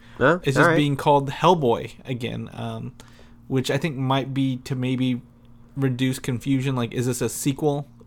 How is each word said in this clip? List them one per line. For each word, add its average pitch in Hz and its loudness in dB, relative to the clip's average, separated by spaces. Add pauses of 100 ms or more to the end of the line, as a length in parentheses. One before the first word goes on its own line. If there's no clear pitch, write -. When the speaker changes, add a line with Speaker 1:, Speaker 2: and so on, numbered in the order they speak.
(180)
Speaker 1:
Huh? 151 4
Speaker 2:
it's 131 2
just - 6
Speaker 1:
All 165 6
right. 160 4
Speaker 2:
being 143 2
called 143 4
Hellboy 135 2 (100)
again, 113 -6
um, 117 -10 (540)
which 131 0
I 139 2
think 147 -4
might 135 0
be 135 0
to 131 -8
maybe 127 0 (560)
reduce 131 0
confusion. 135 -2
Like, 117 -4
is 123 -2
this 127 -2
a 117 0
sequel, 143 -2 (200)